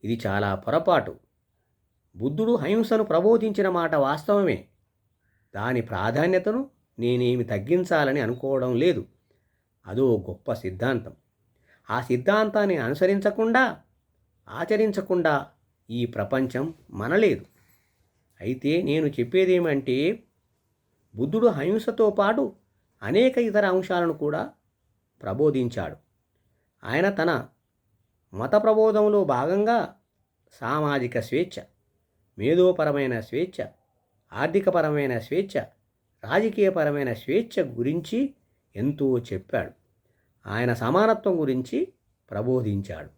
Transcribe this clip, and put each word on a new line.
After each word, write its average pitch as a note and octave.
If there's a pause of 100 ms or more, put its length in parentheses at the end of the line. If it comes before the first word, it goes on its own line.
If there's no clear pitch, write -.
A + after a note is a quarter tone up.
ఇది A2+
చాలా G2+
పొరపాటు. C#3+ (1000)
బుద్ధుడు D3+
అహింసను A3
ప్రబోధించిన G#3
మాట E3
వాస్తవమే. D3+ (880)
దాని A#2+
ప్రాధాన్యతను E3+ (300)
నేనేమి B2
తగ్గించాలని C#3+
అనుకోవడం B2+
లేదు. C#3 (840)
అదో A2
గొప్ప -
సిద్ధాంతం. A2 (760)
ఆ A#2
సిద్ధాంతాన్ని G3+
అనుసరించకుండా, G3+ (720)
ఆచరించకుండా F3+ (420)
ఈ A#2+
ప్రపంచం B2+ (180)
మనలేదు. D3 (960)
అయితే C3
నేను D#3
చెప్పేదేమంటే, D3+ (920)
బుద్ధుడు D#3+
అహింసతో G#3+
పాటు G#3 (500)
అనేక A3+
ఇతర G#3+
అంశాలను F#3
కూడా D3+ (720)
ప్రబోధించాడు. A#2+ (880)
ఆయన D#3+
తన D#3+ (880)
మత G#2+
ప్రబోధంలో G#3+
భాగంగా F3+ (680)
సామాజిక C3+
స్వేచ్ఛ, E3 (720)
మేధోపరమైన D3
స్వేచ్ఛ, D3+ (680)
ఆర్థికపరమైన D3+
స్వేచ్ఛ, F3+ (600)
రాజకీయపరమైన D#3+
స్వేచ్ఛ F#3+
గురించి D#3 (420)
ఎంతో C3+
చెప్పాడు. - (720)
ఆయన A#2
సమానత్వం F3+
గురించి A#3 (380)
ప్రబోధించాడు. G2+